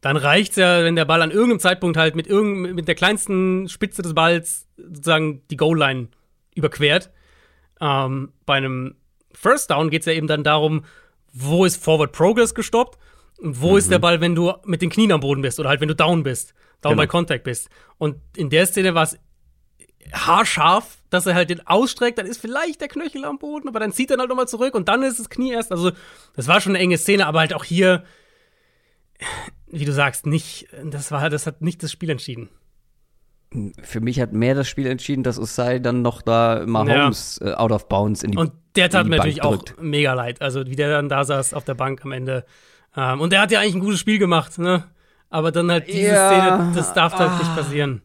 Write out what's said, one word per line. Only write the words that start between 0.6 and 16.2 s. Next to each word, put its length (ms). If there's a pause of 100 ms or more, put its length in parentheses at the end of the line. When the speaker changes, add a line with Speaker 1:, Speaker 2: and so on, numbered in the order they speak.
Speaker 1:
wenn 120
der 100
Ball 160
an 100
irgendeinem 280
Zeitpunkt 380
halt 180
mit 120
irgend-, 480
mit 120
der 80
kleinsten 720
Spitze 320
des 120
Balls 540 (100)
sozusagen 720
die 80
Goal-Line 520 (460)
überquert. 540 (720)
Ähm, 540 (120)
bei 100
einem 400 (380)
First 380
Down 180
geht's 160
ja 80
eben 140
dann 160
darum, 420 (460)
wo 340
ist 180
Forward 280
Progress 420
gestoppt 460 (400)
und 220
wo 160
ist 100
Speaker 2:
Mhm. 40
Speaker 1:
der 80
Ball, 220
wenn 140
du 180 (120)
mit 160
den 80
Knien 220
am 100
Boden 200
bist 180
oder 100
halt 120
wenn 60
du 80
down 280